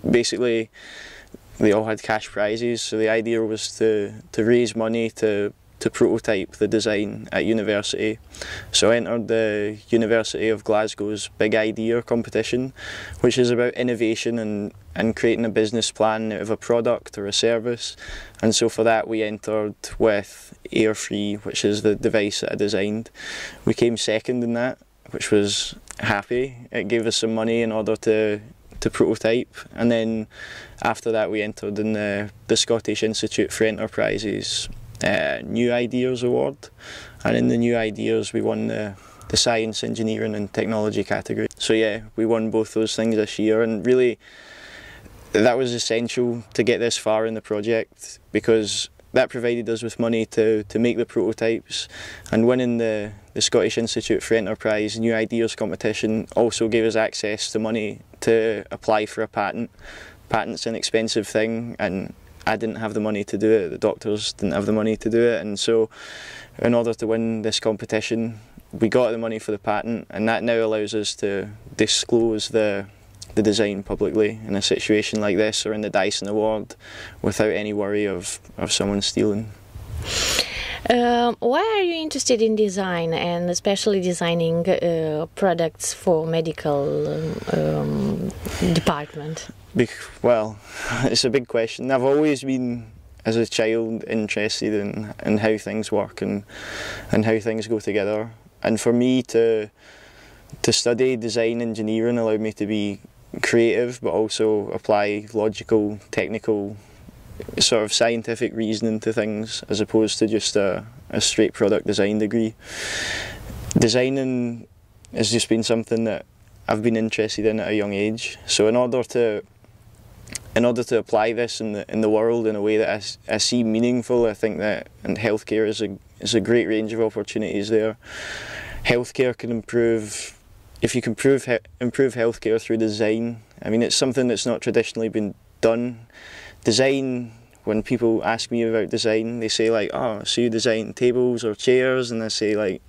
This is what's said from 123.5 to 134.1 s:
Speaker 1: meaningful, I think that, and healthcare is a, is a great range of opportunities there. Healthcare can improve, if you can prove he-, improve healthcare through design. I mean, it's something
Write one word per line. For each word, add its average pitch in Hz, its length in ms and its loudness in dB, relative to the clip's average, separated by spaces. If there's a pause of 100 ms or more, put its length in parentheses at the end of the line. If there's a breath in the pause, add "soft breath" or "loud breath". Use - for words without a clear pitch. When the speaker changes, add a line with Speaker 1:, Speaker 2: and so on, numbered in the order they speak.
Speaker 1:
meaningful, 120 640 2
I 107 80 0
think 101 240 -2
that, 104 300 -2 (140)
and 87 140 -2
healthcare 107 500 0
is 107 140 -4
a, 98 160 -4 (240)
is 104 140 -2
a 113 60 4
great 110 260 2
range 110 260 0
of 113 80 -4
opportunities 104 680 -2
there. 110 260 2 (880 loud breath)
Healthcare 123 520 0
can 117 140 -6
improve, 113 840 0 (460)
if - 120 0
you 123 60 2
can 117 140 -2
prove 135 320 2
he-, 123 120 2 (220)
improve 123 340 0
healthcare 113 460 0
through 117 160 0
design. 110 640 0 (200)
I - 80 -6
mean, 113 120 4
it's - 140 0
something 131 320 2